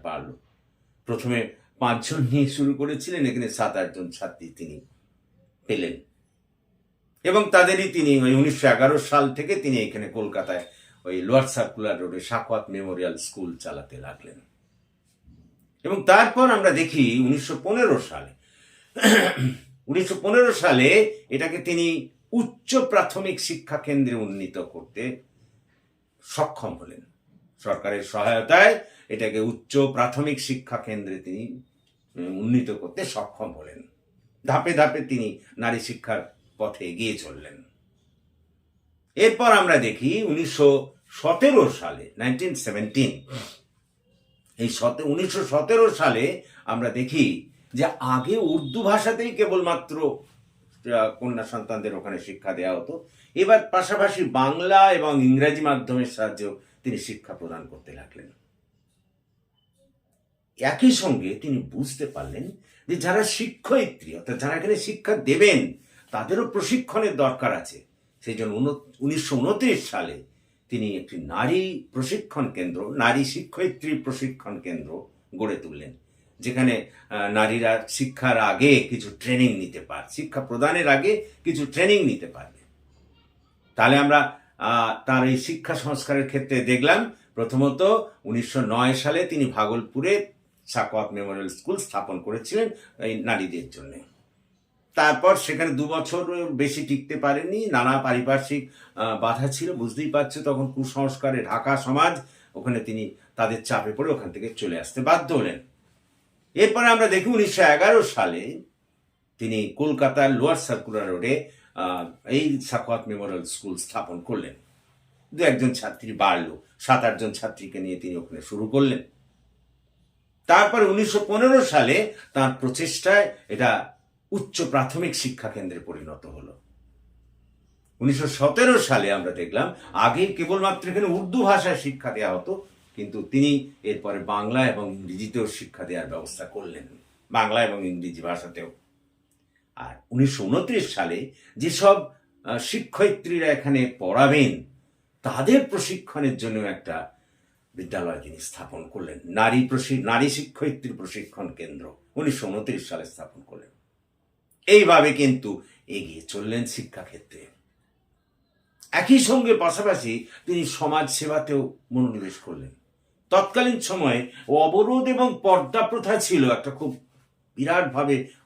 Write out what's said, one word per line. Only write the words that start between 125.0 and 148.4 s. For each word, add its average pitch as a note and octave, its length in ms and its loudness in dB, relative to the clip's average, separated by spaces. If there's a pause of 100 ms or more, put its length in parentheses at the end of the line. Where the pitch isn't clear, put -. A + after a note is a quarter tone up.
শিক্ষা B2 340 -6
কেন্দ্রে F#2 300 -10
পরিণত D#2 460 -16
হলো। C#2+ 340 -20 (1400)
উনিশশো C3+ 280 0
সতেরো A3+ 520 4
সালে G2+ 320 2
আমরা F2+ 200 -2
দেখলাম F2 440 -4 (180)
আগে A#2+ 320 2
কেবলমাত্র F#3 640 -2
এখানে G3+ 160 0
উর্দু F#3+ 380 -2
ভাষায় F#3 340 2
শিক্ষা C3+ 340 -8
দেওয়া G#2 260 -4
হতো, G3 300 -8 (280)
কিন্তু G#2 280 -10
তিনি C#3 480 2 (120)
এরপরে G2+ 360 -6
বাংলা G#2+ 480 0
এবং G2+ 260 -4
ইংরেজিতেও G2 540 -6
শিক্ষা - 360 -14
দেওয়ার F2+ 240 -10
ব্যবস্থা E2 380 -12
করলেন, D#2 420 -14 (440)
বাংলা A2+ 320 2
এবং G2+ 240 -2
ইংরেজি F2 340 -8
ভাষাতেও। E2+ 500 -10 (1040)
আর - 200 -16 (160)
উনিশশো C3 320 2
ঊনত্রিশ F3 520 -2
সালে F2 360 -4 (260)
যেসব, F#3+ 380 4 (480)
আহ, A#2 140 -4
শিক্ষয়িত্রীরা F3 920 -2
এখানে C#3 520 2
পড়াবেন B2+ 640 4 (580)
তাদের G#3 460 4
প্রশিক্ষণের D#3 720 -4
জন্য A2 220 -6
একটা F2 520 -8 (640)
বিদ্যালয় F2 440 -8
তিনি D2 180 -18
স্থাপন - 520 -14